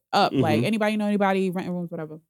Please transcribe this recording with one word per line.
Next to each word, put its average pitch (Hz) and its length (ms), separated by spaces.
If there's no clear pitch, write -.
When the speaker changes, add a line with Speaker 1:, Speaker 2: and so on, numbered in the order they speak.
Speaker 1:
up, 196 220
like, 151 240
Speaker 2:
Mm-hmm. 120 80
Speaker 1:
"Anybody 214 320
know 208 80
anybody 196 460
renting 185 240
rooms, 175 160
whatever." 160 280